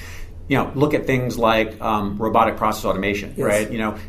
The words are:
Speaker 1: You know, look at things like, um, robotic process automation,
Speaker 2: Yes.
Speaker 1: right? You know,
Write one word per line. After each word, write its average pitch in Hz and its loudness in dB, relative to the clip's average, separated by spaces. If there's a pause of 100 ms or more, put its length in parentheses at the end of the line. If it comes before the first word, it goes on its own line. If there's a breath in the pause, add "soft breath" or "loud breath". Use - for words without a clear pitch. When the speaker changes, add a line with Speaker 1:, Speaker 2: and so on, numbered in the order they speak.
(460 loud breath)
Speaker 1:
You 139 2
know, - 0
look 143 2
at - 0
things 123 0
like, 110 2
um, 104 -2
robotic 110 2
process 107 0
automation, 98 -2
Speaker 2:
Yes. 135 0
Speaker 1:
right? 107 2
You 117 -4
know, 107 -2 (140 loud breath)